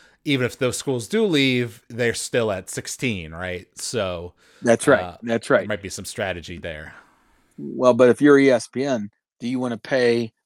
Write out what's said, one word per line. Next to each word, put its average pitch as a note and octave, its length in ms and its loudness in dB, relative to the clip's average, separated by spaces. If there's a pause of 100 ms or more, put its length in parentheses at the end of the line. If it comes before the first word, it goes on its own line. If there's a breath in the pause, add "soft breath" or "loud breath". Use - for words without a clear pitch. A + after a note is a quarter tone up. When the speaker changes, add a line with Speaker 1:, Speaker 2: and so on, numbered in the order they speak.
(240 soft breath)
Speaker 1:
even C#3 200 0
if A#2 140 -6
those B2 180 -2
schools B2 320 -6
do A3+ 160 0
leave, C3 640 0
they're A#2 260 -2
still A2+ 380 -2
at F#2 180 -8
sixteen, G2 640 -8
right? F2+ 340 -10 (120)
So, F2+ 560 -6 (260 soft breath)
Speaker 2:
That's A#2 260 2
right. A#2+ 160 6
Speaker 1:
uh, F2 200 -12
Speaker 2:
That's A2+ 260 -4
right. B2 120 4
Speaker 1:
there F#2+ 80 -6
might G#2 120 -6
be F#2+ 80 -12
some F#2+ 160 -12
strategy F2+ 540 -8
there. D#2 340 -14 (640 soft breath)
Speaker 2:
Well, B2+ 380 2
but B2 160 8
if A2 100 2
you're C#3+ 180 8
E C#3 120 6
S A#2+ 180 2
P B2+ 160 -6
N, A#2 240 -4 (300)
do A#2+ 100 -8
you B2+ 100 -4
wanna B2 200 -4
pay A#2+ 560 0 (120)